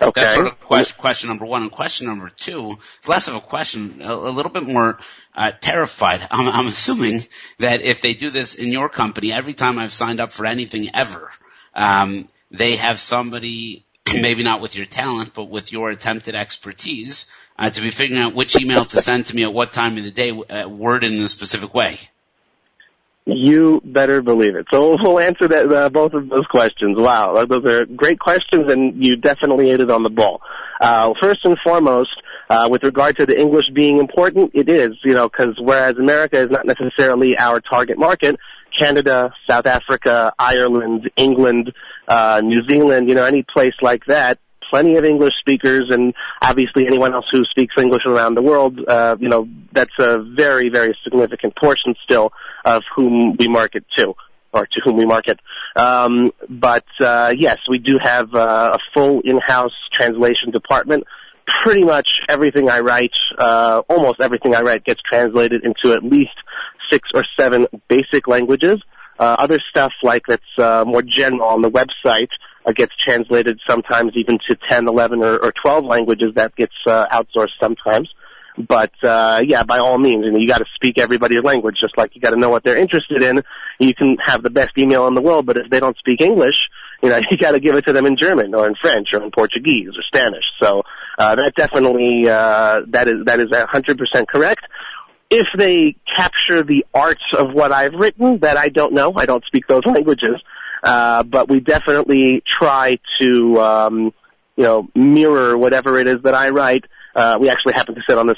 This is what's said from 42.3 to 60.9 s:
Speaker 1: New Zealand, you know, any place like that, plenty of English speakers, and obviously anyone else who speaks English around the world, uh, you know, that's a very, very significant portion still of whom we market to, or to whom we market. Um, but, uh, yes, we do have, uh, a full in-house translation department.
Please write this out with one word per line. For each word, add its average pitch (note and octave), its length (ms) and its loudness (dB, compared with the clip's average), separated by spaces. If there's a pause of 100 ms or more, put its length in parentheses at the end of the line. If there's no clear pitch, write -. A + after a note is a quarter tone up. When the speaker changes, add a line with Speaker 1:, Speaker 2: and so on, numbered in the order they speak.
Speaker 1:
New A#2 280 0
Zealand, C#3+ 400 4
you B2+ 60 4
know, B2+ 100 2
any C3+ 180 0
place B2+ 380 0
like B2 240 0
that, C3+ 340 0 (300)
plenty D#3+ 280 4
of D#3 80 2
English D3 340 4
speakers, C3 500 0
and B2 240 2 (280)
obviously B2+ 460 0
anyone B2+ 260 2
else B2 180 -6
who C3 140 2
speaks B2 320 -2
English B2 280 2
around A#2 300 2
the A#2+ 60 0
world, C3+ 460 2
uh, A#2 320 2
you A#2+ 100 -2
know, A2+ 180 2 (240)
that's B2+ 260 -2
a A#2 220 2
very, B2+ 500 0
very A#2 340 0
significant A#2 520 -2
portion C3+ 480 0
still A2 280 2 (340)
of A2+ 180 2 (100)
whom A#2+ 440 2
we A#2+ 100 2
market A2+ 380 -2 (100)
to, G2+ 180 0 (380)
or G#2 140 0
to - 180 -6
whom A#2 140 2
we A2+ 80 2
market. A2+ 340 0 (380)
Um, B2 560 2 (160)
but, A#2+ 340 0 (160)
uh, A#2+ 380 2
yes, C3+ 220 0 (100)
we B2+ 80 0
do C3 200 0
have, A#2+ 380 -2
uh, A2+ 420 2
a - 20 -2 (140)
full C#3 280 2
in-house B2+ 500 0 (220)
translation A#2+ 580 0
department. C3+ 540 -2 (580)